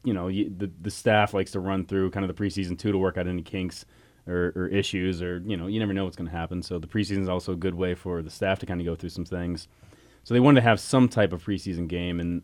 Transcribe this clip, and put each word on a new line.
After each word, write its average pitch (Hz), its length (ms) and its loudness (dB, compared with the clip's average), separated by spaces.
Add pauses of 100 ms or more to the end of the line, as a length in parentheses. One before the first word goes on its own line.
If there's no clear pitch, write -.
you 120 100 0
know, 90 120 -2
y-, 95 300 0
the, 95 160 -4 (100)
the 101 100 -6
staff 107 420 4
likes 95 180 0
to 98 80 -4
run 95 260 -2
through 95 260 0
kind 98 180 -2
of 85 60 -6
the 104 80 -4
preseason, 90 360 -2
too, 104 120 0
to 98 60 2
work 95 200 0
out 90 100 -2
any 90 140 -2
kinks 92 440 -6 (400)
or, 87 300 0
or 90 140 -2
issues, 92 520 0
or, 90 240 -4
you 104 120 -2
know, 85 100 -6
you 107 120 -2
never 104 140 0
know 98 120 0
what's 87 100 -6
gonna 85 140 -6
happen. 85 340 -4
So 87 160 -6
the 82 80 -10
preseason 98 360 0
is 92 60 -2
also 90 240 -2
a 87 40 -4
good 87 180 -2
way 90 180 0
for 87 280 -6
the 76 80 -8
staff 95 300 0
to - 60 -12
kinda 90 200 -4
go 82 100 -2
through 87 140 -8
some 85 160 -8
things. 87 420 -6 (560)
So - 100 -4
they 120 60 6
wanted 131 220 8
to 117 60 6
have 110 120 6
some 127 300 4
type 101 240 2
of 87 100 -6
preseason 87 460 -2
game, 87 320 -2
and 87 220 -2